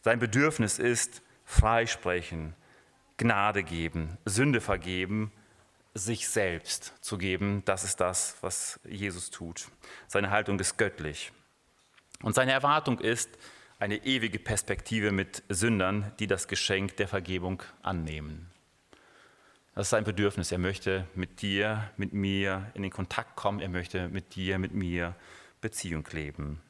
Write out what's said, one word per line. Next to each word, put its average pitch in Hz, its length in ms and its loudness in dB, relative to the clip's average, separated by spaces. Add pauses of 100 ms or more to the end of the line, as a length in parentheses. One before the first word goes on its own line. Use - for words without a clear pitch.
Sein 117 180 6
Bedürfnis 123 600 4
ist - 420 0 (240)
Freisprechen, 90 1080 2 (640)
Gnade 101 460 4
geben, 82 600 -2
Sünde 117 360 4
vergeben, 92 720 -2 (640)
sich 110 340 -4
selbst - 760 -2
zu - 160 -6
geben. 98 480 0
Das 95 180 0
ist 95 160 -4
das, - 420 0
was - 420 -4
Jesus 98 480 -6
tut. - 380 -10 (380)
Seine 101 220 0
Haltung 101 300 2
ist - 180 0
göttlich. - 540 -2 (920)
Und 107 140 0
seine 131 160 6
Erwartung 143 480 4
ist 117 300 0 (500)
eine 104 260 -2
ewige 113 340 0
Perspektive 104 720 0
mit 95 380 -2
Sündern, 101 680 2
die 104 80 0
das 95 200 0
Geschenk 98 500 0
der 101 100 2
Vergebung 92 560 -2 (180)
annehmen. 80 680 -6 (1200)
Das 101 140 -2
ist - 40 2
sein 107 120 4
Bedürfnis. 101 480 2
Er 90 60 0
möchte 92 580 0
mit 92 260 -6
dir, 104 560 0
mit 98 160 -4
mir 98 640 0
in 98 80 -6
den 92 80 -4
Kontakt - 440 -6
kommen. 101 240 0
Er 98 100 -4
möchte 90 400 -2
mit - 260 -8
dir, 95 240 0
mit 92 140 -2
mir 87 420 -2 (460)
Beziehung 80 500 -6
leben. 73 580 -8